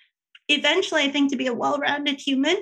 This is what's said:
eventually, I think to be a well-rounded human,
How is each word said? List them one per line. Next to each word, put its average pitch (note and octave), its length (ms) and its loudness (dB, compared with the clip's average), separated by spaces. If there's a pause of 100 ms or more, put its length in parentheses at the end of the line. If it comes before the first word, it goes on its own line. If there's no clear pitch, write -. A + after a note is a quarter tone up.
(480)
eventually, D4 540 2
I C#4 60 0
think C#4 240 2
to C4+ 40 -2
be B3+ 120 -2
a A#3+ 40 0
well-rounded C#4 680 -2
human, C#4+ 420 0